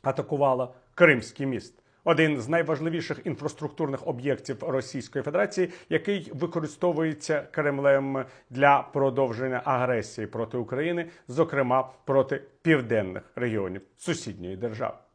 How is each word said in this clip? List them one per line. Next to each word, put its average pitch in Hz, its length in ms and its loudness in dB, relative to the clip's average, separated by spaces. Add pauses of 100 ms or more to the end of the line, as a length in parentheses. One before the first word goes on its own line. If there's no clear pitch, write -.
атакувала 135 640 0 (260)
Кримський 143 520 4
міст. 120 280 -6 (300)
Один 156 360 4
з 113 80 -6
найважливіших 160 760 -2
інфраструктурних 143 800 -6
об'єктів 131 540 -4
Російської 131 640 -4
Федерації, 180 480 0 (180)
який 175 460 -2
використовується 156 1160 -2
Кремлем 139 720 2 (260)
для 135 320 6 (100)
продовження 131 720 0
агресії 123 600 -2
проти 113 300 -6
України, 160 500 -4 (220)
зокрема 131 600 2 (140)
проти 135 380 2 (200)
південних 110 600 2 (140)
регіонів 101 460 -4 (140)
сусідньої 95 600 -6
держави. 110 380 -6 (200)